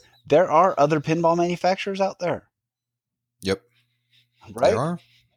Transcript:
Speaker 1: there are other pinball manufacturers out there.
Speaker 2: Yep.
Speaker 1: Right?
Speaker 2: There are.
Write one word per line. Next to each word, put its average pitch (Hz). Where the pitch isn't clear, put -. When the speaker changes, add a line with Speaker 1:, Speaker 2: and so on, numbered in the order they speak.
Speaker 1:
there 160
are 170
other 147
pinball 165
manufacturers 180
out 196
there. 160
Speaker 2:
Yep. 95
Speaker 1:
Right? 123
Speaker 2:
There 226
are. 165